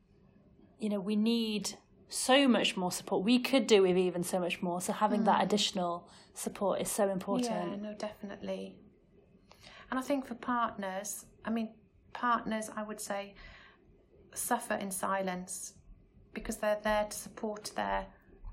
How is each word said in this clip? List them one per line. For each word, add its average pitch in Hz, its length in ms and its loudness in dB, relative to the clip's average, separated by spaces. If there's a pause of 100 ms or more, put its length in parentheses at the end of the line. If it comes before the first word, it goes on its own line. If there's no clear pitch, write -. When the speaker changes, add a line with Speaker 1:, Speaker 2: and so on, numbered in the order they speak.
(800)
Speaker 1:
you 214 100 -4
know, 202 120 0
we 208 160 0
need 220 580 2 (340)
so 269 400 6
much - 280 4
more 180 140 0
support. - 320 -2
We 247 160 6
could 247 280 2
do 202 160 8
with 180 140 6
even 180 280 2
so 190 160 -2
much 175 220 -2
more. 180 180 0
So 196 120 -2
having 214 320 2
that 202 160 6
Speaker 2:
Mm. - 40 4
Speaker 1:
additional 185 640 0 (240)
support - 480 -2
is 180 100 -4
so 202 200 2
important. 196 600 -2
Speaker 2:
Yeah, 202 60 -6
no, 214 180 -8
definitely. 196 840 -8 (1160)
And 262 100 -2
I - 20 -8
think 269 240 -2
for 233 80 -10
partners, 208 920 -4 (180)
I 220 60 -4
mean, 226 240 -2 (380)
partners, 220 600 -2
I 214 80 -6
would 214 180 -10
say, 202 340 -6 (1000)
suffer - 420 -2
in 196 160 -6
silence 190 840 -4 (580)
because 226 240 -6
they're 208 260 0
there 214 220 2
to 208 120 -8
support - 600 -8
their, 196 300 -2 (460)